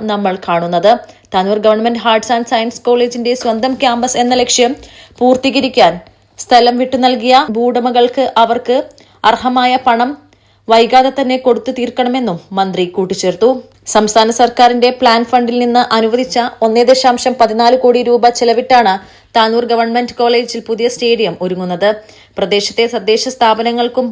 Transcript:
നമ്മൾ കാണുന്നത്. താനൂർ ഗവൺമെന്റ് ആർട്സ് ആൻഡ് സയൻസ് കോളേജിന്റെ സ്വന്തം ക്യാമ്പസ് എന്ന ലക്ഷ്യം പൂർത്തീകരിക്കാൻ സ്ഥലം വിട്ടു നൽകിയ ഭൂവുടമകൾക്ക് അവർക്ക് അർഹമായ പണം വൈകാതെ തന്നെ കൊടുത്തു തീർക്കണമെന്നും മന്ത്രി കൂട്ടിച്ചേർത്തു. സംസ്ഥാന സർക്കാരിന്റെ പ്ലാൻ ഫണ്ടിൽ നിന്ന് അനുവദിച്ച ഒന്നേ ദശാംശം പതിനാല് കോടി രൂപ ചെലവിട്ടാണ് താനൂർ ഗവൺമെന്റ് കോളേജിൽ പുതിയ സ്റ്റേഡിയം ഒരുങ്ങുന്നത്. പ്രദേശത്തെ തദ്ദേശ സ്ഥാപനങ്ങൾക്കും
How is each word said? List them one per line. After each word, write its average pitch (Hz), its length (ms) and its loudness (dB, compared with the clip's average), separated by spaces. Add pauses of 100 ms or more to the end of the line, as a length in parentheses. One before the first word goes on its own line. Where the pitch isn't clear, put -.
(120)
നമ്മൾ 202 240 -2 (120)
കാണുന്നത്. 175 440 0 (420)
താനൂർ 196 320 0
ഗവൺമെന്റ് 220 460 0
ആർട്സ് 220 240 -2
ആൻഡ് 233 160 -6
സയൻസ് 233 360 -4
കോളേജിന്റെ 240 460 -2 (100)
സ്വന്തം 240 300 -2 (100)
ക്യാമ്പസ് 240 400 -2
എന്ന 247 180 0
ലക്ഷ്യം 247 340 0 (440)
പൂർത്തീകരിക്കാൻ 254 720 2 (500)
സ്ഥലം 240 340 2
വിട്ടു 254 280 -2
നൽകിയ 254 500 2
ഭൂവുടമകൾക്ക് 247 800 0 (100)
അവർക്ക് 233 340 0 (480)
അർഹമായ 247 640 0
പണം 240 240 0 (560)
വൈകാതെ 233 440 4 (100)
തന്നെ 254 240 0
കൊടുത്തു 233 260 0
തീർക്കണമെന്നും 247 680 -4 (200)
മന്ത്രി 185 280 -2
കൂട്ടിച്ചേർത്തു. 190 760 -2 (320)
സംസ്ഥാന 220 380 2
സർക്കാരിന്റെ 240 580 2 (100)
പ്ലാൻ 233 320 2
ഫണ്ടിൽ 240 280 0
നിന്ന് 240 380 0
അനുവദിച്ച 240 420 -2 (260)
ഒന്നേ 226 180 2
ദശാംശം 247 580 2
പതിനാല് 233 420 4
കോടി 247 200 4
രൂപ 240 260 2
ചെലവിട്ടാണ് 240 640 2 (420)
താനൂർ 226 300 0
ഗവൺമെന്റ് 233 540 -2
കോളേജിൽ 233 480 -2
പുതിയ 226 260 -2
സ്റ്റേഡിയം 220 480 -2
ഒരുങ്ങുന്നത്. 180 480 -4 (480)
പ്രദേശത്തെ 202 560 -2
തദ്ദേശ 220 300 -2 (120)
സ്ഥാപനങ്ങൾക്കും 233 760 0